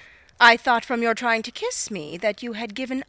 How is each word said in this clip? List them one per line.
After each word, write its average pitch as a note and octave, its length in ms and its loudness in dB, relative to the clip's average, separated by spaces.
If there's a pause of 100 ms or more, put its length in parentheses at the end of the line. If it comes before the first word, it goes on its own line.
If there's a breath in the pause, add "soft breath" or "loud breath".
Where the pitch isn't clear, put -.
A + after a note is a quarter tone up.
(380 loud breath)
I A#3 180 8
thought A#3 280 0
from A#3 160 -2
your A#3 140 2
trying A3+ 280 0
to A#3 80 -10
kiss - 400 -6
me E3+ 280 -8
that G#3 240 -4
you A#3+ 100 -8
had G#3+ 220 -10
given C4 340 -6